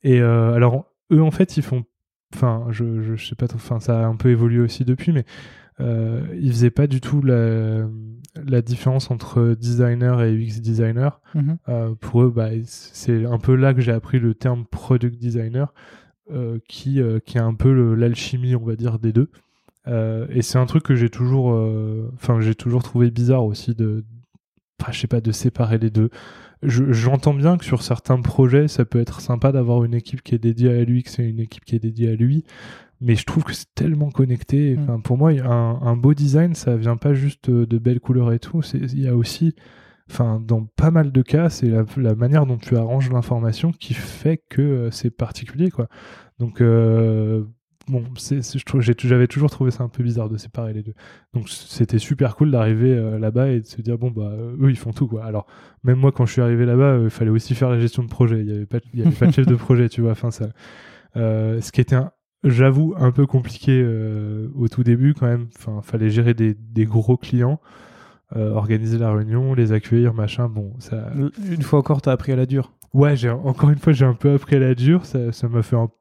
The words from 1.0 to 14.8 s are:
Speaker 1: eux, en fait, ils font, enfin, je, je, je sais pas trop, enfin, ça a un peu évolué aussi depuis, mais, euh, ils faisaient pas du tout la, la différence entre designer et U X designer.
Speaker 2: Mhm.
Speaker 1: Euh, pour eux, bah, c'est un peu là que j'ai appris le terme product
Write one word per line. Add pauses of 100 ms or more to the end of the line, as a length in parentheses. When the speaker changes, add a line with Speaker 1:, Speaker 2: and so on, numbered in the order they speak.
Speaker 1:
eux,
en
fait,
ils
font, (500)
enfin,
je,
je,
je
sais
pas
trop,
enfin,
ça
a
un
peu
évolué
aussi
depuis,
mais, (560)
euh, (180)
ils
faisaient
pas
du
tout
la, (600)
la
différence
entre
designer
et
U
X
designer. (160)
Speaker 2:
Mhm. (100)
Speaker 1:
Euh,
pour
eux,
bah, (140)
c'est
un
peu
là
que
j'ai
appris
le
terme
product